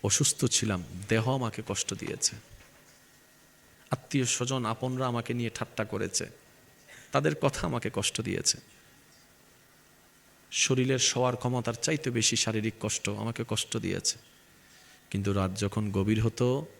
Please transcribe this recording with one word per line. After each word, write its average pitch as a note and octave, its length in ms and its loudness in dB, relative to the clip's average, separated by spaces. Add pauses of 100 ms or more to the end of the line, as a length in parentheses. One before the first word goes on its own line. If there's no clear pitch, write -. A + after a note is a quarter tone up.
অসুস্থ - 420 2
ছিলাম, G2+ 380 2 (260)
দেহ A2+ 260 2
আমাকে A#2 320 -4
কষ্ট - 260 -4
দিয়েছে, - 420 -4 (1600)
আত্মীয় - 340 0
স্বজন B2+ 400 -2
আপনরা B2+ 420 -2
আমাকে A#2+ 260 -2
নিয়ে A#2+ 220 -2
ঠাট্টা - 300 -4
করেছে, G2+ 440 -4 (840)
তাদের D3 240 4
কথা D3 320 0
আমাকে A#2+ 260 -2
কষ্ট - 280 -2
দিয়েছে, - 360 0 (1900)
শরীরের C3 480 2
সওয়ার B2 360 4
ক্ষমতার B2 380 0
চাইতে C#3+ 360 -2
বেশি A#2 260 2
শারীরিক A2 460 0
কষ্ট - 280 -2
আমাকে A2 380 -4
কষ্ট - 300 -2
দিয়েছে। F#2+ 420 -2 (920)
কিন্তু G2+ 220 0
রাত F#2+ 240 2
যখন G2+ 340 0
গভীর G#2 300 4
হতো B2 440 0 (140)